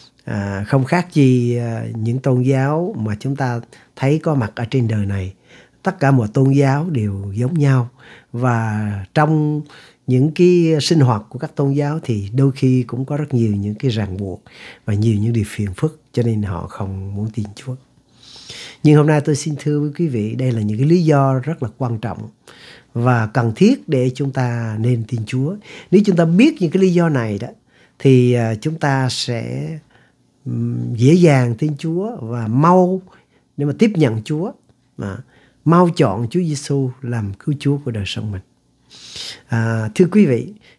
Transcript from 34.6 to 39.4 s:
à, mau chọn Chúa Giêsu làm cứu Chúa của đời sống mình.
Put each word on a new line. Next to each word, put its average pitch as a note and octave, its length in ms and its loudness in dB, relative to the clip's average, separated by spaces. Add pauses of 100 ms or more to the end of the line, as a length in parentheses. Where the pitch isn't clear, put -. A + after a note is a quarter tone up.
à, F#3+ 180 -6 (480)
mau E3+ 320 4
chọn A#2 340 0
Chúa F3 100 -2
Giêsu C#3 500 -2 (120)
làm A2+ 320 -6
cứu D3 240 -4
Chúa C#3+ 260 0
của C3+ 60 -6
đời G#2 160 -6
sống G#2+ 240 -8
mình. F#2+ 120 -8 (1040)